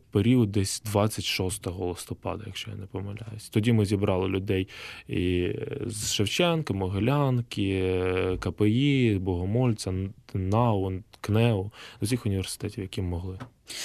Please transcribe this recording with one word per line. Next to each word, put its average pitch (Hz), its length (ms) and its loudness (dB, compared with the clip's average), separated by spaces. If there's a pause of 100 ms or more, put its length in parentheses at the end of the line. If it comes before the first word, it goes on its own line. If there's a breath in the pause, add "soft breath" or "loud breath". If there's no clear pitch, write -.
(120)
період 110 400 4
десь 98 340 0
двадцять 104 400 2
шостого 92 640 -4
листопада, 90 580 -8
якщо 101 260 -10
я 98 60 -10
не 98 80 -10
помиляюсь. 104 640 -10
Тоді 113 240 4
ми 107 120 6
зібрали 95 420 2
людей 95 400 0 (400 loud breath)
і 90 440 0 (340)
з - 280 -4
Шевченка, 160 600 0
Могилянки, 98 1300 0 (380)
К 92 120 -2
П 104 180 2
І, 127 480 4
Богомольця, 95 760 0 (400)
нау, 98 600 2 (280)
кнеу, 107 500 2 (300 loud breath)
з - 20 -2
усіх 117 220 -2
університетів, 98 580 -4
які 92 180 -6
могли. 90 380 -6 (460 loud breath)